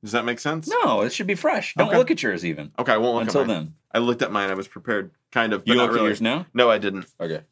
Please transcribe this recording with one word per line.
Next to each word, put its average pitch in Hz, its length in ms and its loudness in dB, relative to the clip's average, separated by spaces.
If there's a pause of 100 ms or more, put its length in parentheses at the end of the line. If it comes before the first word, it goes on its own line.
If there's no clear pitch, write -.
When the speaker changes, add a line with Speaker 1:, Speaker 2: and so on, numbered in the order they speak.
Speaker 1:
Does 107 100 -10
that 113 140 0
make 120 140 -4
sense? 160 280 -4
Speaker 2:
No, 339 320 2
it 110 140 0
should 196 120 -4
be 196 100 0
fresh. 302 380 -2
Don't 202 140 2
Speaker 1:
Okay. 190 80 2
Speaker 2:
look 170 140 4
at - 120 0
yours 90 220 -2
even. 76 340 -6
Speaker 1:
Okay, 120 140 2
I 110 60 4
won't 117 160 2
look 117 80 0
Speaker 2:
Until 113 180 0
Speaker 1:
at 127 60 0
mine. 107 100 -2
Speaker 2:
then. 80 180 -8 (200)
Speaker 1:
I 110 60 2
looked 120 200 0
at 104 100 -2
mine. 101 200 0
I 95 40 -2
was 95 140 -8
prepared, 95 420 -6 (220)
kind 113 220 0
of, 92 120 -4
Speaker 2:
You 110 60 4
Speaker 1:
but 120 60 6
not 123 60 6
Speaker 2:
looked 117 80 0
at 117 40 2
Speaker 1:
really. 110 120 2
Speaker 2:
yours 104 120 -2
now? 127 320 -2
Speaker 1:
No, 120 180 4
I 110 60 4
didn't. 98 300 -4 (120)
Speaker 2:
Okay. 80 220 -6 (120)